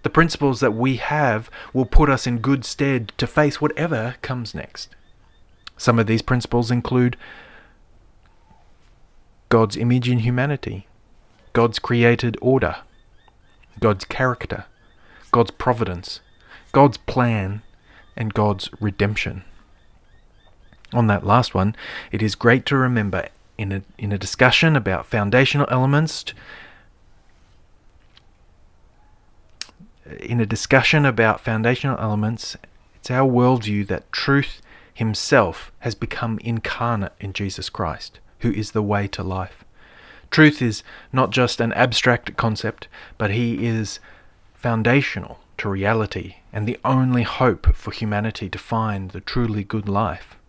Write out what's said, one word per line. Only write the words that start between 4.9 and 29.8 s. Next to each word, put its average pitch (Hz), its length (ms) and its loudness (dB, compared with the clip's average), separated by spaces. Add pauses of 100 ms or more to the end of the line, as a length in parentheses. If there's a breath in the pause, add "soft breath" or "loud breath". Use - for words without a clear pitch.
Some 117 220 2
of 110 80 4
these 110 160 2
principles 120 480 0
include 123 480 2 (2250 loud breath)
God's 113 260 4
image 120 320 2
in 123 120 2
humanity, 123 680 -2 (680)
God's 117 260 2
created 117 640 2
order, 127 360 2 (1040)
God's 104 260 0
character, - 580 -4 (680 soft breath)
God's 117 200 2
providence, 104 680 -4 (520 loud breath)
God's 139 240 6
plan, 107 640 -2 (560 soft breath)
and 110 160 -4
God's 104 380 0 (100)
redemption. 101 640 -2 (1500)
On 120 160 4
that 101 180 2
last 117 280 4
one, 98 220 0 (340 loud breath)
it 104 120 -4
is 107 120 0
great 120 320 4
to 143 100 0
remember 113 520 0 (300)
in 98 140 -4
a, 95 100 -4 (160)
in 101 120 -6
a 101 80 -2
discussion 131 560 4
about 95 300 0
foundational 123 680 2
elements, 139 540 2
t-, - 80 -10 (3750 loud breath)